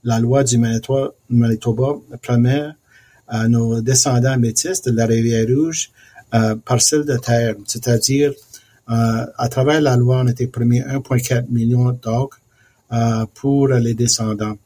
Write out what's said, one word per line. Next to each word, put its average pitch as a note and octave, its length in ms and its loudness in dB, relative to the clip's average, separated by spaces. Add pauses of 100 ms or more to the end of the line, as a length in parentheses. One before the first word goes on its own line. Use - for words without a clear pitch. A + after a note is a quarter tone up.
la A2+ 140 0
loi B2+ 260 2
du A#2+ 140 2
Manitoba, A#2 560 -2 (160)
Manitoba A#2 640 0 (260)
permet B2 440 0 (640)
à A2+ 200 -2
nos A#2 320 0
descendants B2+ 580 2
métis A#2+ 440 -2
de B2 80 -2
la A2+ 160 2
Rivière-Rouge, A#2 840 0 (440)
euh, A2 220 2
parcelle C#3+ 480 0
de C#3 120 -2
terre, A#2 380 0 (120)
c'est-à-dire, C3 680 0 (580)
euh, A2+ 340 0 (120)
à B2 120 -2
travers D3 320 2
la C3 160 2
loi, B2+ 280 2
on B2 40 2
était B2 180 -2
promis A#2+ 340 0
un C3 200 -4
point B2+ 180 -2
quatre B2 320 -2
million B2 420 2
d'acres, B2 480 -6 (520)
euh, A2+ 420 0
pour C#3 340 0
les A#2 260 2
descendants. G#2+ 720 -2